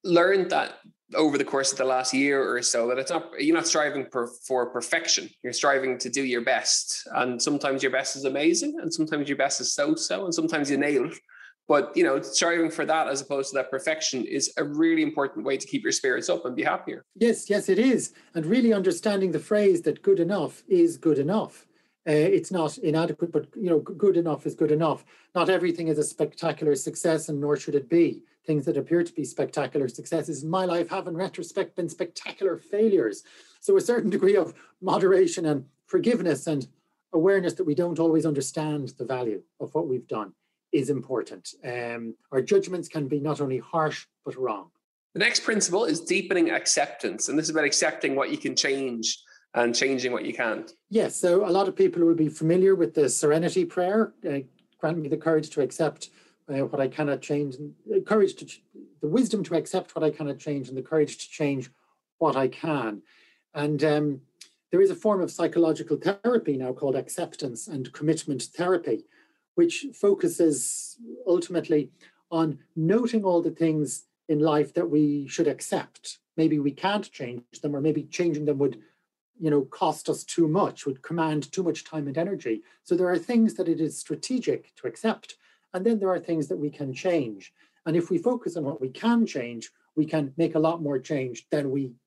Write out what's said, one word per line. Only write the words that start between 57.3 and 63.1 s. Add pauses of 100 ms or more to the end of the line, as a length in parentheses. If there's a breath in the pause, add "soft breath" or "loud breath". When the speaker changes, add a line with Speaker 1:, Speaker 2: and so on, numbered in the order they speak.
Speaker 2:
and, (180)
uh,
courage
to
ch-, (380)
the
wisdom
to
accept
what
I
cannot
change
and
the
courage
to
change (480)
what
I
can." (520 soft breath)